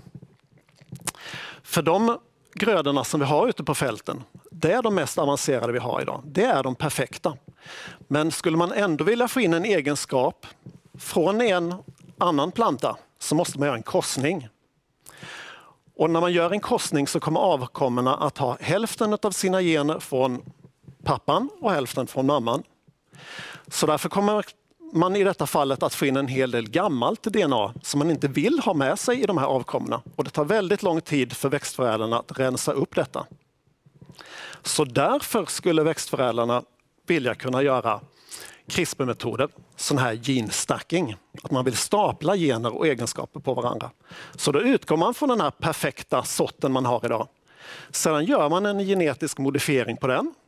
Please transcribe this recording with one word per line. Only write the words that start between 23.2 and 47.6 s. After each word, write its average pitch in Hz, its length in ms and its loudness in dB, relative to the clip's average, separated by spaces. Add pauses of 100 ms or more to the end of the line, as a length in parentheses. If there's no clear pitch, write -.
Så - 200 0
därför 151 220 0
kommer 202 360 0 (480)
man 180 240 4
i 196 80 4
detta 170 220 2
fallet 135 360 2
att 147 120 0
få 151 120 0
in 135 100 2
en 139 120 0
hel 131 220 0
del 117 200 -2
gammalt 165 520 0
D 208 200 0
N 143 100 2
A 104 200 0 (100)
som - 160 -4
man 156 120 2
inte 147 180 0
vill 180 300 2
ha 220 160 0
med 143 240 0
sig 247 240 0
i 208 40 2
de 185 120 0
här 135 80 2
avkommorna. 123 560 -2 (140)
Och 143 80 -2
det 139 60 -6
tar 151 140 0
väldigt 196 380 0
lång 165 180 2
tid 127 320 0
för 143 160 -4
växtförädlarna 117 680 0
att - 200 -8
rensa 131 340 0
upp 135 220 -2
detta. - 320 -4 (1400)
Så - 220 0
därför 175 600 0
skulle 160 360 0
växtförädlarna 123 800 0 (440)
vilja 127 280 0
kunna 127 280 -2
göra 117 380 0 (680)
crispr-metoder, 127 800 -2 (280)
sån - 220 0
här 123 160 2
genstacking. 117 1000 -2 (260)
Att - 80 -12
man 127 140 2
vill 123 120 0
stapla 185 600 0
gener 120 380 0
och - 120 0
egenskaper 123 540 -4
på 135 140 -2
varandra. 120 360 -4 (460)
Så - 160 0
då 143 80 4
utgår 233 360 4
man 196 180 2
från 294 140 0
den 240 120 2
här 147 100 2
perfekta - 720 -2
sorten - 500 -2
man 131 140 0
har 120 180 0
idag. 117 240 -2 (640)